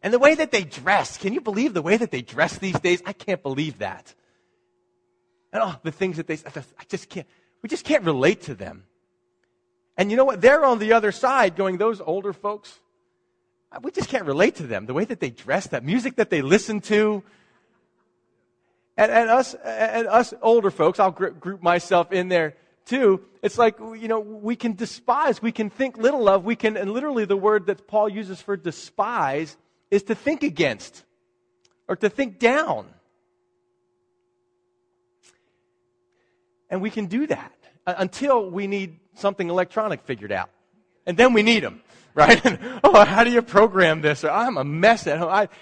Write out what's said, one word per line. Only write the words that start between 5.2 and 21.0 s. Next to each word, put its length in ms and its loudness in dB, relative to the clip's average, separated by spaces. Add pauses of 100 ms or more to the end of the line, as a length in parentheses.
And, 140 -4
oh, 180 -8
the 80 -8
things 240 -6
that 120 -10
they, 80 -6
I 140 -18
just, 300 -16
I 80 -20
just 220 -12
can't, 180 -14 (340)
we 80 -12
just 160 -8
can't 180 0
relate 400 0
to 100 -12
them. 300 -16 (1120)
And 140 -2
you 60 0
know 80 6
what? 140 -2
They're 240 6
on 160 4
the 140 2
other 180 4
side 440 0
going, 220 -2
"Those 220 -2
older 340 -6
folks, 460 -10 (920)
uh, 100 -16
we 100 -10
just 160 -6
can't 180 -4
relate 320 0
to 100 -12
them. 180 -8
The 80 -8
way 120 -2
that 140 -10
they 120 -6
dress, 360 -6
that 160 -6
music 340 -4
that 120 0
they 120 0
listen 400 -4
to." 420 0 (1700)
And, 160 2
and 180 4
us, 260 2
and 520 -4
us 340 2
older 300 4
folks, 300 0